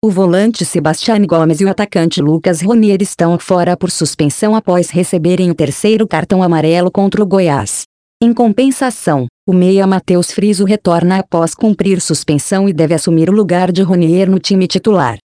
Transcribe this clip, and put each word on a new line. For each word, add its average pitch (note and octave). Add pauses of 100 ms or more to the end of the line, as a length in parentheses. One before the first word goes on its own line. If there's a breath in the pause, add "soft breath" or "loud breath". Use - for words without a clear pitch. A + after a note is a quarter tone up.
O A3
volante F#3+
Sebastián F3
Gomes D#3+
e -
o G3
atacante F3+
Lucas D#3
Ronier G3+
estão F3
fora F3+
por F3
suspensão E3
após F3+
receberem F3
o E3
terceiro G#3+
cartão F#3
amarelo E3+
contra G3
o G#3
Goiás. E3+ (380)
Em A#3
compensação, A#3 (200)
o F#3+
meia F#3
Matheus F#3
Friso G3+
retorna F#3
após E3
cumprir G3
suspensão F3+
e G3
deve D#3+
assumir E3
o F#3+
lugar F3+
de F#3
Ronier F3+
no F#3+
time F#3+
titular. D#3+